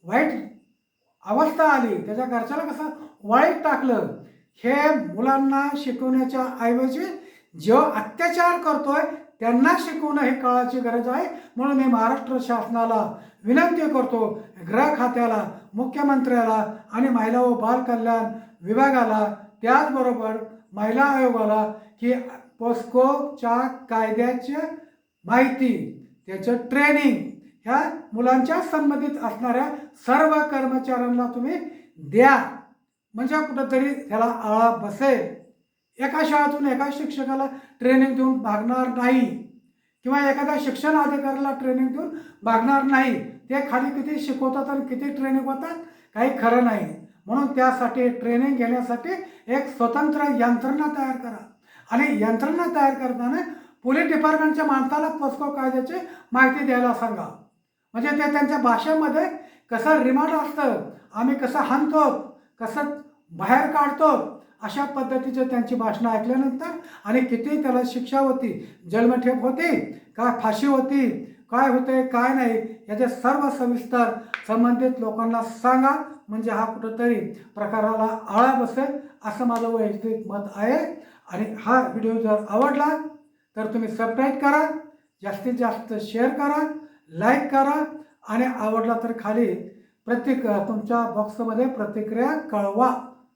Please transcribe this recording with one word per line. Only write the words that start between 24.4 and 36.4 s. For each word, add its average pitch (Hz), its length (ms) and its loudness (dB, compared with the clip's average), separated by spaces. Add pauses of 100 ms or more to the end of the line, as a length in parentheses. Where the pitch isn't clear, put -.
माहिती, 254 460 2 (540)
त्याचं 233 320 -2 (120)
ट्रेनिंग 285 600 2 (340)
ह्या 262 140 2 (340)
मुलांच्या 254 480 2
संबंधित 285 640 0
असणाऱ्या 240 460 -2 (360)
सर्व 302 280 4 (180)
कर्मचाऱ्यांना 247 760 0 (100)
तुम्ही 277 220 -2 (520)
द्या, 247 260 6 (800)
म्हणजे 262 260 -2
कुठंतरी 269 520 -2
त्याला 220 320 -2
आळा 226 500 2
बसेल. 233 440 0 (800)
एका 302 260 -2
शाळेतून 294 420 2